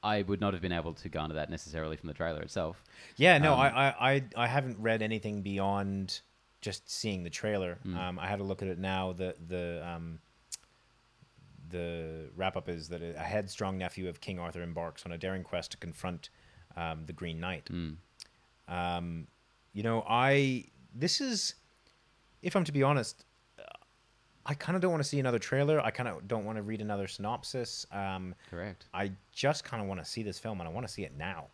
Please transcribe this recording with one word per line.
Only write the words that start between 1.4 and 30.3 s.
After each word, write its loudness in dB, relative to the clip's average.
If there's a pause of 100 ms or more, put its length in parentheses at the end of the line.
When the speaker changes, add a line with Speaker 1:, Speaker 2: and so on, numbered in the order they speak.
Speaker 1:
necessarily -4
from -10
the -6
trailer -2
itself. -4 (320)
Speaker 2:
Yeah, 10
no, 8
Speaker 1:
Um, 6
Speaker 2:
I, 8
I, 6
I, 4 (120)
I 2
haven't 0
read 2
anything -2
beyond 0 (400)
just -8
seeing -2
the -4
trailer. -2
Speaker 1:
Mm. -2
Speaker 2:
Um, -2
I -2
had 0
a -2
look -2
at -2
it -2
now. 0
The, -4 (120)
the, -4
um, -8 (1500)
the -6
wrap-up -2
is -6
that -6
a -8
headstrong -2
nephew -4
of -8
King -6
Arthur -6
embarks -6
on -6
a -6
daring -2
quest -4
to -12
confront, -8 (460)
um, -4
the -10
Green -6
Knight. -6
Speaker 1:
Mm. -4 (720)
Speaker 2:
Um, -2 (460)
you -4
know, 2
I, 4 (280)
this 0
is, -2 (840)
if 0
I'm 6
to -4
be 6
honest, 2 (1200)
I 0
kinda 0
don't 6
wanna 4
see 2
another 4
trailer. 6
I 4
kinda -2 (100)
don't 0
wanna -2
read -2
another -2
synopsis. -4
Um, -4 (140)
Speaker 1:
Correct. -8
Speaker 2:
I 0 (200)
just 0
kinda -4
wanna -4
see -6
this -4